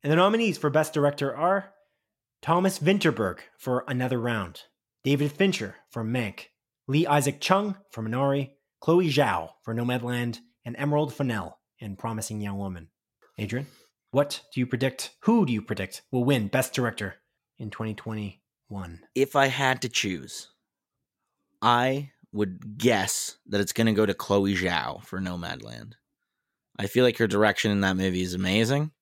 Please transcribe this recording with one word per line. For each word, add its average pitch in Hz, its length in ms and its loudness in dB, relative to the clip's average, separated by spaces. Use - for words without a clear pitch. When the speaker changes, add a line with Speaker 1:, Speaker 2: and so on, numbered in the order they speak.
Speaker 1:
And 147 80 -2
the 160 60 4
nominees 208 400 2
for 151 140 0
Best 151 240 0
Director 143 420 0
are 190 380 0
Thomas 180 380 2
Vinterberg 143 640 2
for 127 280 -2
Another 127 320 -2
Round, 110 440 -4
David 143 300 2
Fincher 190 440 0
for 120 120 -6
Mank, 110 440 -4
Lee 147 180 4
Isaac 143 340 2
Chung 196 360 2
for 113 120 -8
Minari, 135 500 0
Chloe 170 300 4
Zhao 101 400 2
for 113 120 -6
Nomadland, 120 680 -2
and 120 140 -10
Emerald 147 340 0
Fennell 110 460 -4
in 101 180 -10
Promising 110 440 -6
Young 101 180 -6
Woman. 90 300 -8
Adrian, 117 280 -4
what 143 320 0
do 135 80 -4
you 123 60 0
predict? 127 440 -2
Who 220 240 6
do 123 60 0
you 104 100 0
predict 98 480 -8
will 123 140 0
win 120 240 2
Best 127 260 0
Director 110 420 -4
in 110 120 -10
twenty 110 240 -6
twenty-one? 101 1040 -12
Speaker 2:
If 135 220 0
I 139 100 4
had 131 360 0
to 127 60 -6
choose, - 600 -6
I 131 480 2
would 104 460 -4
guess 113 580 2
that 101 140 -2
it's 95 120 -2
gonna 110 220 2
go 107 120 4
to 98 80 0
Chloe 101 400 2
Zhao 87 480 -2
for 95 180 -10
Nomadland. 82 760 -10
I 101 100 -4
feel 127 160 4
like 123 140 2
her 113 100 4
direction 104 420 4
in 101 100 2
that 95 160 2
movie 92 260 0
is 90 120 -4
amazing. 110 560 2